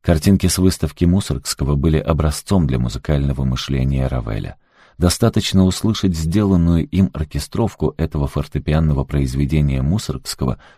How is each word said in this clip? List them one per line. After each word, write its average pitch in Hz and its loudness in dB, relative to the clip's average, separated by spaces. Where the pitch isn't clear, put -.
Картинки 87 2
с 82 2
выставки 92 0
Мусоргского 80 0
были 76 2
образцом 78 0
для 64 -2
музыкального 67 -2
мышления 65 -2
Равеля. 57 -6
Достаточно 98 2
услышать 95 0
сделанную 85 2
им 92 2
оркестровку - -4
этого 76 -2
фортепианного 73 -2
произведения 69 0
Мусоргского, 65 -4